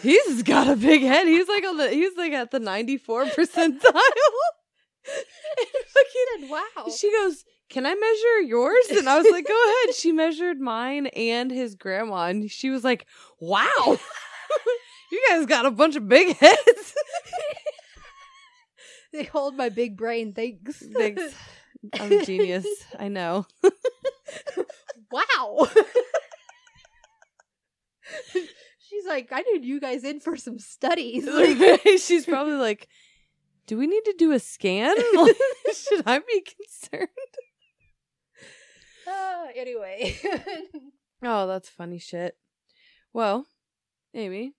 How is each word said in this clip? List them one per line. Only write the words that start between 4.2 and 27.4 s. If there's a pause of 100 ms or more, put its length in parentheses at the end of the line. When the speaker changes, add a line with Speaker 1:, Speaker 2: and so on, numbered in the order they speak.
Speaker 1:
And (200)
fucking
Speaker 2:
Wow.
Speaker 1:
she
goes, (240)
"Can
I
measure
yours?"
And
I
was
like,
"Go (100)
ahead."
She
measured
mine
and
his
grandma,
and
she
was
like, (320)
"Wow,
<laughs>
you
guys
got
a
bunch
of
big
heads."
<laughs> (2250)
Speaker 2:
They
hold
my
big
brain.
Thanks. (120)
Speaker 1:
Thanks. (680)
I'm
a
genius. (320)
I
know. (160)
<laughs>
Speaker 2:
Wow.
<laughs> (2750)